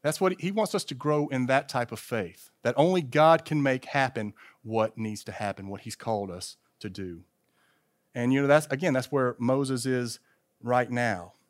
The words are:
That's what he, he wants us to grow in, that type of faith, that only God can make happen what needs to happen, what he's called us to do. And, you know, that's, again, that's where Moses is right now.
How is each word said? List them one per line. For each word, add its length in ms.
That's 180
what 120
he, 80
he 120
wants 240
us 80
to 100
grow 340
in, 180
that 220
type 220
of 80
faith, 520
that 140
only 260
God 420
can 160
make 260
happen 480
what 340
needs 280
to 80
happen, 340
what 140
he's 160
called 340
us 260
to 100
do. 360
And, 180
you 100
know, 40
that's, 220
again, 240
that's 180
where 300
Moses 440
is 360
right 260
now. 440